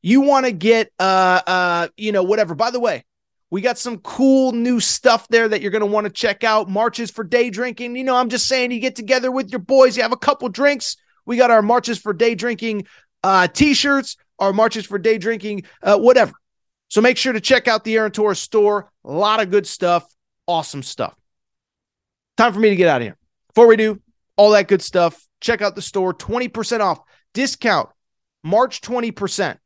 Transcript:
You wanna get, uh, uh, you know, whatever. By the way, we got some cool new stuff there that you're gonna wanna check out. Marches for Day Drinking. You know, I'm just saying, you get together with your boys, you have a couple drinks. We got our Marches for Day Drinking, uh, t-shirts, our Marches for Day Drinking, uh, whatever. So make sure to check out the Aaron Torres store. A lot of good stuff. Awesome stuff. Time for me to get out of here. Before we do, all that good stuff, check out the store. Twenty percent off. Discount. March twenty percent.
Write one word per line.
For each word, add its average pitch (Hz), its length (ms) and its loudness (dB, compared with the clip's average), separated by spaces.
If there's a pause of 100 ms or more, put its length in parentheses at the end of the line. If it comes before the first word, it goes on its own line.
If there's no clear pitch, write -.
You 247 200 4
wanna 269 280 2
get, 214 480 0
uh, 185 480 2
uh, 180 500 0
you 214 140 -6
know, 190 140 0
whatever. 190 320 -2
By 233 160 -2
the 247 80 -4
way, 196 240 -4 (460)
we 190 100 -6
got 240 180 -2
some 240 200 -10
cool 269 540 2
new 233 280 -2
stuff - 480 0
there 226 180 2
that 214 160 -2
you're 202 80 -4
gonna 208 160 -2
wanna 208 240 -2
check 208 320 -4
out. 220 260 0
Marches 220 440 -4
for 226 100 -12
Day 240 260 0
Drinking. 240 460 -8
You 254 80 -8
know, 254 140 0
I'm 247 120 0
just 233 200 -4
saying, 247 240 -2
you 233 80 -6
get 262 160 -4
together 247 340 -2
with 254 200 -6
your 247 100 -6
boys, 254 360 4
you 240 60 -2
have 226 80 -2
a 247 60 -2
couple 247 320 -2
drinks. 269 480 -2 (280)
We 240 120 -6
got 240 160 4
our 220 100 6
Marches 233 360 0
for 208 140 -8
Day 233 220 0
Drinking, 214 520 -6 (360)
uh, 185 240 4
t-shirts, 277 720 0 (240)
our 196 120 0
Marches 220 320 0
for 202 140 -8
Day 220 180 0
Drinking, 208 460 -6 (180)
uh, 202 160 4
whatever. 233 360 4 (560)
So - 120 0
make 247 180 2
sure 262 160 -2
to 214 60 -4
check - 280 0
out 220 160 -2
the 226 120 -4
Aaron 220 140 0
Torres 208 300 -2
store. 208 500 0 (140)
A 135 80 -12
lot 208 280 0
of 190 100 -4
good 196 160 0
stuff. 175 380 -2 (440)
Awesome 156 340 -6
stuff. - 320 -10 (1200)
Time 226 160 2
for 190 60 -6
me 214 120 4
to 196 60 0
get 175 120 4
out 135 120 2
of 113 60 -6
here. - 100 -14 (380)
Before 233 120 8
we 226 100 8
do, 220 240 -2 (360)
all 208 160 6
that 202 140 4
good 190 140 0
stuff, - 480 -2 (140)
check 233 180 -2
out 202 140 -4
the 202 80 -12
store. 185 320 -4
Twenty 240 340 -6
percent 226 320 -6
off. 190 200 -2 (340)
Discount. 220 560 -2 (520)
March 220 380 0
twenty 233 300 -6
percent. 190 560 -6